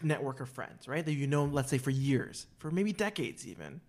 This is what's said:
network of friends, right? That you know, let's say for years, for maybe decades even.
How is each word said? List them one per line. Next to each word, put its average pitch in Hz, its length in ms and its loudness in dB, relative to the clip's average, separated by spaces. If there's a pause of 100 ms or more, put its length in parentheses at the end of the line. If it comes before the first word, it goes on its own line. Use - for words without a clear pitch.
network 143 380 0
of 127 80 -8
friends, - 380 -10
right? 156 180 -2
That 156 100 0
you 139 120 0
know, 147 200 4
let's 143 240 0
say 139 80 4
for 131 120 0
years, 135 560 2 (120)
for 156 120 -6
maybe 202 220 2
decades 202 540 -2
even. 78 420 -12